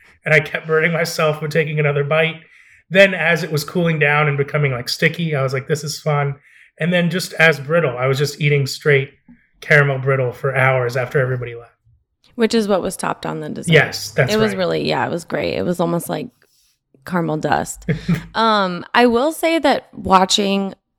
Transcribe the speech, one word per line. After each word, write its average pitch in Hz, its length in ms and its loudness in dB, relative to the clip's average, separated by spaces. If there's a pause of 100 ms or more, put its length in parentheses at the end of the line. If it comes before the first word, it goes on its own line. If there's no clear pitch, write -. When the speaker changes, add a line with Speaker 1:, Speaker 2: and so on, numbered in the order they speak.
(240)
Speaker 1:
and 156 120 2
I 151 40 6
kept 160 280 -4
burning 160 260 2
myself 160 480 0
with 156 80 -4
taking 151 300 0
another 143 240 0
bite. 160 400 0 (480)
Then 190 240 6
as 165 260 0
it 165 100 -6
was 151 120 -2
cooling 170 340 0
down 147 300 4
and 143 100 0
becoming, 143 340 0
like, 123 160 -6
sticky, 165 480 -2
I 135 60 0
was 131 100 -2
like, 131 160 -6
"This 151 160 -2
is 147 160 -8
fun." 143 360 -2 (420)
And 170 160 0
then 175 160 2
just 175 240 -4
as 160 260 4
brittle, 139 380 0
I 127 80 -2
was 135 140 2
just 143 200 -4
eating 147 280 2
straight 139 460 0 (480)
caramel 143 360 4
brittle 131 340 0
for 135 240 -4
hours 131 400 2
after 127 240 -2
everybody 123 360 -4
left. 117 180 -20 (640)
Speaker 2:
Which 226 180 0
is 226 140 2
what 196 160 2
was 185 120 -6
topped - 300 -6
on 160 140 -6
the 151 100 -10
dessert. - 240 -2
Speaker 1:
Yes, - 380 2
that's 139 200 0
Speaker 2:
It 214 60 2
was 214 140 0
Speaker 1:
right. 190 80 -6
Speaker 2:
really, 165 280 -2
yeah, 143 200 -2
it - 20 -6
was 170 160 -6
great. - 300 -4
It 95 80 -2
was 175 160 -4
almost 170 280 -2
like 156 220 -8 (760)
caramel 165 340 -2
dust. 151 520 -4 (220)
Speaker 1:
<laughs> - 240 -4
Speaker 2:
Um, 208 580 0
I 240 140 6
will 247 240 2
say 330 260 0
that 277 340 0
watching 196 840 2 (240)